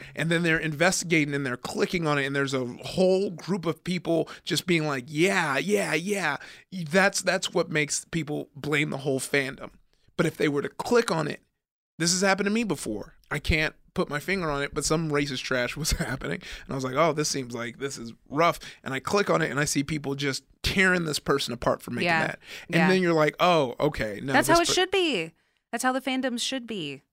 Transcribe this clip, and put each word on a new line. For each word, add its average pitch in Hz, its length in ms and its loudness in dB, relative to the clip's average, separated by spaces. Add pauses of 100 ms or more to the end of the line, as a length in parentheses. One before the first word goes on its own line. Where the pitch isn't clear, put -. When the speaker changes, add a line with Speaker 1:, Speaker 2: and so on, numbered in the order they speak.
(160)
Speaker 1:
and 165 140 -2
then 170 120 2
they're 165 160 4
investigating 160 760 0
and 143 120 -2
they're 123 100 -4
clicking 185 520 -2
on 147 100 2
it, 139 80 0
and 139 80 -2
there's 139 200 0
a 127 100 0 (180)
whole 185 480 2
group 165 360 -4
of - 180 -6
people 165 440 -2 (140)
just - 240 -4
being 165 220 2
like, 131 180 -2
"Yeah, 156 520 2
yeah, 185 360 0
yeah," 170 440 -2 (520)
that's, 190 300 4
that's 185 340 -2
what 170 160 2
makes 151 400 0
people 147 460 -4
blame 147 340 0
the 139 80 -6
whole 135 220 0
fandom. 135 500 -4 (460)
But 165 100 4
if 156 120 -4
they 160 100 2
were 143 140 0
to - 80 -4
click 233 400 2
on 151 180 0
it, - 120 -8 (580)
this 170 140 2
has 185 100 2
happened 196 240 4
to 202 60 0
me 226 120 2
before. 120 500 -6 (160)
I 147 80 -4
can't 156 360 0 (200)
put 180 140 0
my 143 120 -4
finger 180 300 -2
on 143 120 -2
it, 143 100 -6
but 143 120 -4
some 160 260 0
racist 143 320 0
trash 123 340 0
was 156 140 -2
<laughs> - 20 4
happening. 147 480 -4 (240)
And - 80 -8
I - 20 -4
was 131 100 -4
like, 127 120 -4
"Oh, 160 160 4
this 151 160 -2
seems 123 260 -6
like 120 240 -8
this 131 200 -8
is 117 140 -12 (160)
rough." 156 300 2 (260)
And 131 100 -6
I 131 60 -4
click 202 300 0
on 165 120 2
it 147 80 -2
and 131 100 -4
I 151 40 2
see 139 180 0
people 143 320 -4
just 139 300 -4 (180)
tearing 180 440 2
this 151 120 -2
person - 360 0
apart - 280 0
for - 100 -10
making 120 160 -2
Speaker 2:
Yeah. 160 180 2
Speaker 1:
that. - 120 -6 (300)
And 170 80 0
Speaker 2:
Yeah. 170 120 6
Speaker 1:
then 185 140 6
you're 170 120 4
like, 151 260 4
"Oh, 156 400 4
okay." 117 420 -2
No, 135 120 -4
Speaker 2:
That's 285 140 4
Speaker 1:
this 330 100 8
Speaker 2:
how 339 40 6
it - 60 0
Speaker 1:
per-, - 60 0
Speaker 2:
should 370 160 2
be. 285 420 0 (400)
That's 233 100 -4
how 254 100 2
the 262 100 -2
fandoms 254 400 -2
should 254 240 -4
be. 151 360 -8 (100)